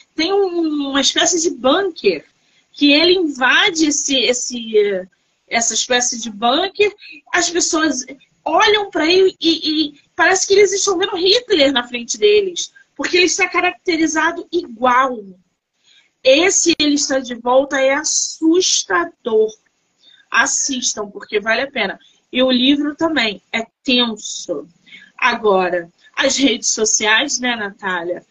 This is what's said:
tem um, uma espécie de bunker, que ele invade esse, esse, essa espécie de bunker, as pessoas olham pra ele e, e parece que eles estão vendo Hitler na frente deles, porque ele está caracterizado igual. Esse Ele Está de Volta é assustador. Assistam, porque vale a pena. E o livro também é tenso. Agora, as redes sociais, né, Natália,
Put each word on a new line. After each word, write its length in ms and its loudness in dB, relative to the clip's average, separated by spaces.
tem 180 -2
um, 580 -2
uma 100 0
espécie 420 0
de 80 0
bunker, 760 0
que 200 2
ele 220 4
invade 720 2
esse, 300 -2
esse, 580 -4
essa 260 -2
espécie 460 -2
de 100 -10
bunker, 640 0
as 180 0
pessoas 540 -2
olham 460 2
pra 200 -2
ele 300 4
e, 480 -2
e 120 -18
parece 320 2
que 80 2
eles 180 6
estão 260 -2
vendo 180 -2
Hitler 560 2
na 160 -2
frente 280 -8
deles, 540 2
porque 220 -4
ele 100 4
está 220 -2
caracterizado 1040 -2
igual. 680 0
Esse 540 4
Ele 160 2
Está 240 -2
de 160 -10
Volta 440 0
é 140 2
assustador. 1500 0
Assistam, 800 -2
porque 300 -8
vale 220 -2
a 100 -6
pena. 300 -4
E 100 0
o 80 4
livro 460 2
também 440 -2
é 120 -4
tenso. 840 -4
Agora, 720 0
as 200 0
redes 340 0
sociais, 680 0
né, 160 -4
Natália, 760 -8